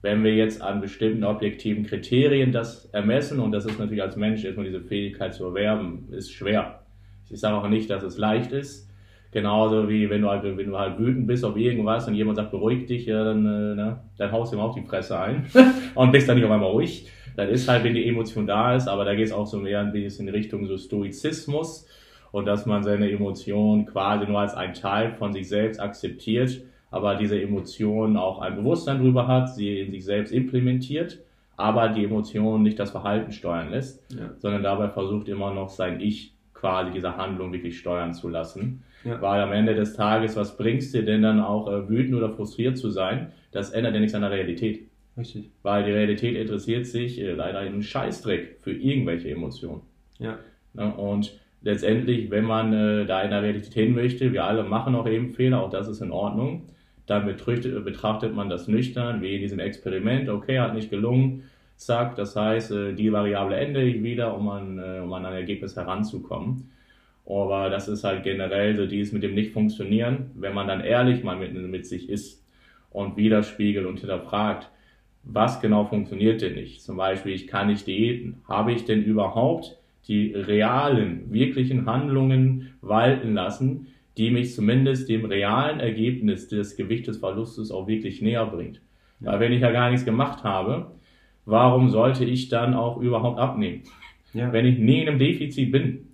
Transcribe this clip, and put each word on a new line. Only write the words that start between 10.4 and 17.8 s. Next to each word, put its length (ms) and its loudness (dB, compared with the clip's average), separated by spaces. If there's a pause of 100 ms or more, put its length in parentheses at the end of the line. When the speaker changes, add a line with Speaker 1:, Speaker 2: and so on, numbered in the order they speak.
Speaker 1:
wenn 260 -4
du 80 -6
halt 200 -4
wütend 280 2
bist 180 2
auf 120 -2
irgendwas 500 0
und 80 0
jemand 220 2
sagt, 160 -4
„Beruhig 340 0
dich“, 200 -4
ja, 180 0
dann, 200 2
äh, 300 0
ne, 260 -4 (160)
dann 160 -2
haust 200 -2
du 40 -4
ihm 60 -2
auch 120 -2
die 120 -8
Fresse 320 -4
ein 280 -2 (260)
<laughs> 220 -6
und 180 8
bist 160 6
dann 80 6
nicht 80 6
auf 80 6
einmal 180 4
ruhig. 380 0 (280)
Das 140 -2
ist 180 2
halt, 160 6